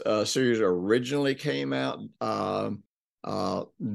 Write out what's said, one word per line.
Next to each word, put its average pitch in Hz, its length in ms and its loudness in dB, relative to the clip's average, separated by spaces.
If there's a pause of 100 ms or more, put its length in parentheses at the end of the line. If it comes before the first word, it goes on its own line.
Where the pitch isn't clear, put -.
uh, 107 180 2
series 120 380 2
originally 123 760 2
came 139 380 -4
out, 135 260 -4 (220)
uh, 104 480 0 (560)
uh, 98 400 -2 (300)